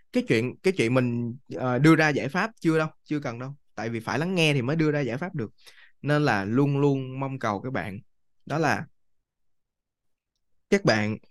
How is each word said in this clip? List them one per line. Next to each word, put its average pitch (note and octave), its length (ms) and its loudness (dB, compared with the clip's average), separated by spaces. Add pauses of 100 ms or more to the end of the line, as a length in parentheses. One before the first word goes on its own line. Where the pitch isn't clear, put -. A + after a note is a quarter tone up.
(140)
cái B3 140 0
chuyện, A#2+ 360 0
cái F#3 140 2
chuyện A#2 160 2
mình, A#2+ 440 0 (180)
ờ, B2+ 240 -2
đưa D#3 160 8
ra D#3 140 4
giải B2+ 200 -2
pháp F#3+ 300 -2
chưa D#3+ 180 0
đâu, D#3 100 0 (180)
chưa D3+ 140 -4
cần A#2+ 200 -8
đâu. C#3 160 -10 (200)
Tại A2 140 -6
vì A#2 100 -4
phải G#2+ 200 -2
lắng F3+ 160 -2
nghe D#3+ 180 4
thì B2 80 2
mới C3+ 140 -2
đưa D#3 160 2
ra D3 80 -2
giải B2 180 -4
pháp F3 180 -8
được. A2+ 160 -6 (500)
Nên D3 240 2
là G#2 200 2
luôn C#3 360 2
luôn C3+ 380 0
mong C3+ 200 -6
cầu G#2 220 -2
các C3 120 -8
bạn, F#2 260 -6 (460)
đó C#3 120 -4
là D3 280 0 (1800)
các G3 160 2
bạn G#2+ 320 2 (140)